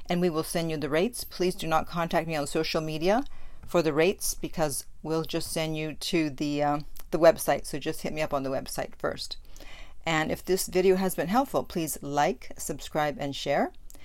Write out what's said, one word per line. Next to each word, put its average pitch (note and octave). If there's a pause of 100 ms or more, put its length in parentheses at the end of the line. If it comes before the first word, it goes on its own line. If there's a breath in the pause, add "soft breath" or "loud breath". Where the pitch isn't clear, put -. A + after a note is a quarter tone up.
and F3
we F3+
will D#3
send E3
you D#3
the D3
rates. D#3+
Please F3+
do D#3+
not D#3+
contact E3
me E3
on C#3+
social D#3+
media E3 (420 soft breath)
for F3
the D#3
rates E3+
because D#3 (180)
we'll D#3+
just -
send D#3+
you D#3
to D#3
the, D3
uh, D3 (320)
the -
website. D#3
So D3
just D#3+
hit D#3+
me D#3
up D3+
on C3+
the C3+
website -
first. - (680 loud breath)
And D#3+
if -
this F#3
video F#3
has F#3+
been D#3
helpful, G#3
please D#3+
like, D3
subscribe, D3+
and C#3
share. F3 (320 loud breath)